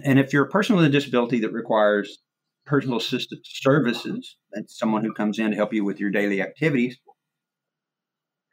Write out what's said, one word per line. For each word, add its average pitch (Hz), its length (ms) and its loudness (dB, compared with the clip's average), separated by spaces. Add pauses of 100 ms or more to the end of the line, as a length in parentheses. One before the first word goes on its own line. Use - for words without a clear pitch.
and 135 120 4
if 135 140 2
you're 143 140 2
a - 40 -8
person 196 280 2
with 165 80 6
a 143 40 4
disability 123 520 0
that 107 100 -2
requires 104 680 0 (460)
personal 131 340 0
assistance - 520 -6
services, 135 880 0 (160)
that's - 260 -12
someone 110 240 -2
who 107 100 -4
comes 107 260 -4
in 110 120 0
to 98 60 -4
help 104 160 -2
you 104 100 0
with 98 160 -4
your 101 100 -2
daily 101 320 0
activities, 131 580 -2 (1500)